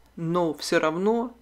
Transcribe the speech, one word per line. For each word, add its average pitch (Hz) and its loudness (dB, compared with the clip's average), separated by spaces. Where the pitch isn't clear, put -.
Но 170 0
всё 170 0
равно 208 0